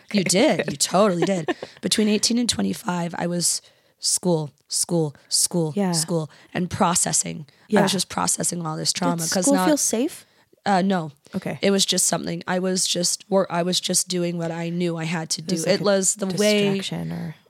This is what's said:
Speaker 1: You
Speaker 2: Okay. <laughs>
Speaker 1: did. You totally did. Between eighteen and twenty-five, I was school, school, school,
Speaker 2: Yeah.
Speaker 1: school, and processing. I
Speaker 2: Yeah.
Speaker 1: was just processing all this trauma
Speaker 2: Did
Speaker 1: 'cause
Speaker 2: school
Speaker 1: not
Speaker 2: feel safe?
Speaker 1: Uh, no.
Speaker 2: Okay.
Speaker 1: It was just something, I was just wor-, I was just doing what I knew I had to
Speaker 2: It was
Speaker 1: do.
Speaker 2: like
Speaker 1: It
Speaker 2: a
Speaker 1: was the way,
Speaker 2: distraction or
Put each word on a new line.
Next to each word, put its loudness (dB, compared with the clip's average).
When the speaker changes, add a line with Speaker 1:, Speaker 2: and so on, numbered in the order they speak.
Speaker 1:
You 2
Speaker 2:
Okay. 0
<laughs> 4
Speaker 1:
did. -2
You -6
totally 4
did. 0
Between 2
eighteen 2
and 0
twenty-five, -2
I -2
was -2
school, 0
school, -2
school, 0
Speaker 2:
Yeah. 0
Speaker 1:
school, -2
and -2
processing. 0
I -20
Speaker 2:
Yeah. 4
Speaker 1:
was 2
just -2
processing -2
all -6
this -2
trauma 0
Speaker 2:
Did -4
Speaker 1:
'cause 0
Speaker 2:
school 4
Speaker 1:
not 4
Speaker 2:
feel 4
safe? -2
Speaker 1:
Uh, 4
no. 0
Speaker 2:
Okay. -6
Speaker 1:
It 4
was 4
just 2
something, -2
I 0
was 0
just -2
wor-, 2
I 0
was 0
just 0
doing -2
what -4
I -4
knew -2
I -6
had -4
to -4
Speaker 2:
It -4
was 0
Speaker 1:
do. -2
Speaker 2:
like 0
Speaker 1:
It -4
Speaker 2:
a -4
Speaker 1:
was 2
the -6
way, 2
Speaker 2:
distraction -6
or -8